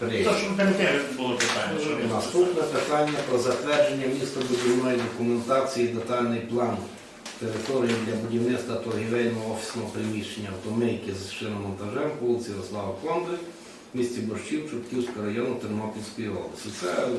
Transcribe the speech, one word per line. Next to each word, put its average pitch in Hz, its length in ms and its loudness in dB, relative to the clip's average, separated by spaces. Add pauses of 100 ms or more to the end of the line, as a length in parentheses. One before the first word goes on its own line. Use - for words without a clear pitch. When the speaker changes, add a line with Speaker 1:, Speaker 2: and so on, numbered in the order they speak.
Speaker 1:
це 120 60 -2
Speaker 2:
прийнято. 113 280 4
Speaker 1:
ж - 100 2 (120)
перед 196 220 6
тим 139 380 2
було 123 180 0
питання, 101 460 0
що 151 160 0
не - 80 0
Speaker 2:
Наступне 170 580 4
питання 147 560 2 (100)
про 127 100 4
затвердження 139 680 2
містобудівної 123 880 2
документації, 120 920 2
детальний 117 520 0
план 113 360 0 (640)
території 117 540 2 (120)
для 113 80 0
будівництва 117 600 0
торгівельного 110 800 0
офісного 107 340 -6
приміщення 107 600 -4
автомийки 104 640 0
з 95 180 -8
шиномонтажем 104 800 -4 (100)
по 123 60 -2
вулиці 113 240 2
Ярослава 98 440 -4 (100)
Кондри 175 300 -2 (600)
в 127 40 -2
місті 120 220 0
Борщів 110 500 -4
Чортківського 120 560 -2
району 120 280 0
Тернопільської 107 760 -4
області. 95 400 -6 (120)
Це 180 60 -2 (320)